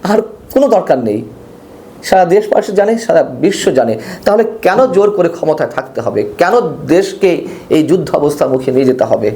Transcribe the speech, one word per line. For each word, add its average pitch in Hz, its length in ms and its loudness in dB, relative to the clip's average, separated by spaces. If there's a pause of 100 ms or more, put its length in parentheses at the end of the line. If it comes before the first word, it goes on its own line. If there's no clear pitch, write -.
আর 208 180 2 (320)
কোনো 269 140 4
দরকার 165 360 2
নেই, 110 180 -2 (800)
সারা 185 220 4
দেশবাসী 208 480 0
জানে, 208 240 2
সারা 165 260 2
বিশ্ব 135 480 -2
জানে। 113 260 0 (280)
তাহলে 214 180 2 (180)
কেন 208 240 2
জোর 202 260 2
করে 175 180 0
ক্ষমতায় 151 400 -2
থাকতে - 320 -8
হবে? 104 360 -4
কেন 175 160 0 (340)
দেশকে 170 580 0 (240)
এই 156 140 2
যুদ্ধ 156 320 0
অবস্থার 147 340 0
মুখে 131 220 -2
নিয়ে 131 140 2
যেতে 127 180 2
হবে? 110 320 0